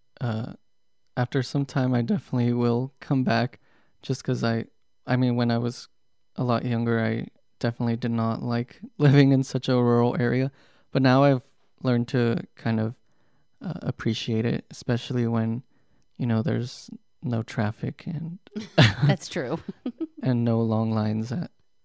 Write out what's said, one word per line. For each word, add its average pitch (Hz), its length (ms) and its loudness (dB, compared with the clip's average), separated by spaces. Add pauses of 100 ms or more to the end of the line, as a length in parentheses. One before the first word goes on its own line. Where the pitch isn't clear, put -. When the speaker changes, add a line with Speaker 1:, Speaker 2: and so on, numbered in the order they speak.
(200)
Speaker 1:
uh, 113 340 -4 (600)
after 127 260 -2
some 139 240 -2
time, 127 280 0
I 120 80 2
definitely 123 500 0
will 120 480 0
come 135 240 0
back 120 360 0 (420)
just - 220 -6
'cause 127 200 -2
I, 113 220 0 (420)
I 127 80 0
mean, 123 220 2
when 120 140 2
I 117 60 2
was 120 300 -4 (480)
a 123 80 -4
lot 123 220 0
younger, 117 340 0
I 113 280 -2 (320)
definitely 117 360 -2
did 120 160 -4
not 113 320 -2
like 120 460 -6
<laughs> - 80 -20
living 143 340 8
in 135 120 4
such - 260 -6
a 127 60 4
rural 120 440 4
area. 127 320 0 (400)
But 143 100 2
now 131 220 6
I've 139 200 4 (380)
learned 120 280 0
to 117 340 0 (120)
kind 113 260 -2
of, 110 140 -4 (640)
uh, 190 120 -6 (100)
appreciate 113 640 -2
it, - 240 -2
especially 120 580 -2
when, 113 360 -2 (540)
you - 80 -4
know, 113 160 2
there's 117 480 -4 (320)
no 117 200 -2
traffic 113 640 -4
and 165 320 -8 (160)
<laughs> 143 540 2
Speaker 2:
That's - 220 0
true. 151 300 -4 (320)
<laughs> - 320 -12
Speaker 1:
and 120 200 0
no 117 180 2
long 110 300 0
lines 110 400 -2
at 175 200 -6 (340)